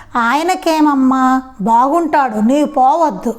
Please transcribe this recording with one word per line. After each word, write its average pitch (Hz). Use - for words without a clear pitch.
"ఆయనకేమమ్మా, 269
బాగుంటాడు, 269
నీవు 269
పోవద్దు" 262